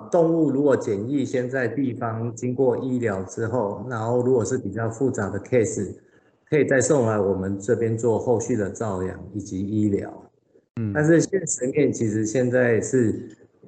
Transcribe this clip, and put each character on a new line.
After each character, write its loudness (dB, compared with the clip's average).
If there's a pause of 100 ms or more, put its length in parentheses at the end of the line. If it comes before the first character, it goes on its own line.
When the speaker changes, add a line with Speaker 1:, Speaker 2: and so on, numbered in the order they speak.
(120)
Speaker 1:
动 4
物 2
如 0
果 6
检 -2
疫 0
先 -2
在 -2
地 -2
方 -6
经 -4
过 2
医 -2
疗 -2
之 -6
后， -2
然 -6
后 0
如 2
果 4
是 -2
比 -6
较 -2
复 -2
杂 -2
的 -4
case， 0 (520)
可 2
以 6
再 4
送 4
来 2
我 2
们 -2
这 2
边 0
做 2
后 2
续 -2
的 -2
照 -4
养 -6 (140)
以 -6
及 -8
医 0
疗。 -4 (480)
Speaker 2:
嗯。 -2
Speaker 1:
但 2
是 6
现 -2
实 -4
面 2
其 0
实 0
现 0
在 4
是， 0 (300)